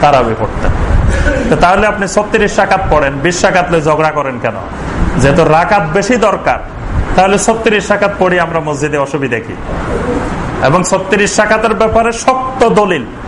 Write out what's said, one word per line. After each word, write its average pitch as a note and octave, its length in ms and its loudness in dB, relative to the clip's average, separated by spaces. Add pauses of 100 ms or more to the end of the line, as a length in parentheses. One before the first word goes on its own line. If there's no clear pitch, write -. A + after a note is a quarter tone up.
তারাবি B2+ 380 4
পড়তেন। G#2 320 -2 (800)
তো - 60 2
তাহলে G3 320 4
আপনি G3 200 -2
ছত্রিশ G#3 520 0
রাকাত F#3+ 300 2
পড়েন, C#3+ 240 2
বিশ D3+ 320 -2
রাকাত F3+ 260 2
লয়ে E3 100 2
ঝগড়া D#3 300 0
করেন C3+ 280 -4
কেন? A2+ 140 -2 (640)
যেহেতু C#3 260 4
রাকাত E3+ 400 2 (100)
বেশি G3+ 220 0
দরকার, F#3+ 440 0 (560)
তাহলে F#3+ 220 4
ছত্রিশ A3 540 0
রাকাত G3+ 280 0
পড়ি F3+ 200 2
আমরা E3 200 -2
মসজিদে, D3 380 -2
অসুবিধা C3+ 420 -2
কি? G#2 140 -10 (1080)
এবং D#3+ 200 2
ছত্রিশ G3 560 0
রাকাতের A3 340 2
ব্যাপারে A3 380 2
শক্ত B3+ 580 0
দলিল, F#3 340 2 (240)